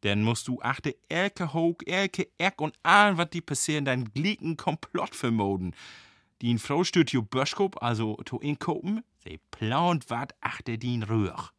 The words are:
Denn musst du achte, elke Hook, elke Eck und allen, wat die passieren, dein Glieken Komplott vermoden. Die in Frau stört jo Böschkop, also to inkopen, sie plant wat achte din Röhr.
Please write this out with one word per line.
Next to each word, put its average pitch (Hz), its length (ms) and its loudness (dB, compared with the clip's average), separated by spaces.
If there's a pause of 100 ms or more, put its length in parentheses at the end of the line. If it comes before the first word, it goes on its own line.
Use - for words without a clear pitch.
Denn 101 180 2
musst 113 260 0
du 127 140 -4
achte, 131 340 -4 (140)
elke 170 460 -2
Hook, 165 320 0
elke 185 400 -2 (100)
Eck 185 240 -2
und - 220 -4
allen, 202 340 8
wat 160 160 -2
die 170 80 -4
passieren, 151 420 -2
dein 127 300 0
Glieken 165 420 -2
Komplott - 600 -4
vermoden. 98 600 0 (640)
Die 120 120 0
in 117 80 4
Frau 151 240 0
stört 170 280 4
jo 123 120 2
Böschkop, 135 580 0
also 110 420 0
to - 140 -8
inkopen, 175 640 -2 (200)
sie - 160 -14 (100)
plant 147 600 0
wat 120 280 -6
achte - 380 -6
din 120 240 -2
Röhr. 107 580 -2